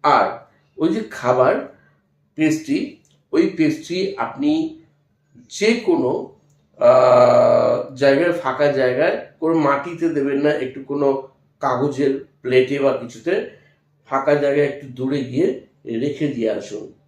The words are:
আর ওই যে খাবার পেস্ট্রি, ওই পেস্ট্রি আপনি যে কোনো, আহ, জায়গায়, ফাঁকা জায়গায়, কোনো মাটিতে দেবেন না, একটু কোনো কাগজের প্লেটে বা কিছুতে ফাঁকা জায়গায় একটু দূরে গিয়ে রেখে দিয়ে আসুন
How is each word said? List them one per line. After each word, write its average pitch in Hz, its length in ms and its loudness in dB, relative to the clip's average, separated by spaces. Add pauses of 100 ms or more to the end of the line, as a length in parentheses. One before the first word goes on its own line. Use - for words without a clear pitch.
আর - 360 2 (380)
ওই 156 120 0
যে 220 200 -4
খাবার 127 640 0 (600)
পেস্ট্রি, 156 600 -2 (340)
ওই 170 260 0
পেস্ট্রি 170 600 -4
আপনি 147 640 -4 (680)
যে 220 240 0 (120)
কোনো, 147 500 -2 (440)
আহ, 123 1160 4
জায়গায়, 139 380 2
ফাঁকা 143 380 0
জায়গায়, 135 540 0 (140)
কোনো 160 140 0
মাটিতে 156 560 0
দেবেন 143 320 -2
না, 147 80 2
একটু 135 340 -4
কোনো 139 440 -2 (320)
কাগজের 135 680 -2 (160)
প্লেটে 127 380 2
বা 139 180 2
কিছুতে 123 520 -6 (560)
ফাঁকা 135 300 0
জায়গায় 143 320 0
একটু - 200 -10
দূরে 127 360 -6
গিয়ে 123 440 -4 (180)
রেখে 139 420 -4
দিয়ে 113 240 -4
আসুন 107 420 -10 (140)